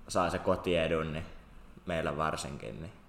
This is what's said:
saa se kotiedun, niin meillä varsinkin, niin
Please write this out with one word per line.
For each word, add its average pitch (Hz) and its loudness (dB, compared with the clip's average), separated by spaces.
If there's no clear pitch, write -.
saa 90 2
se 87 0
kotiedun, 82 4
niin 76 -4
meillä 78 0
varsinkin, 71 -2
niin 87 -10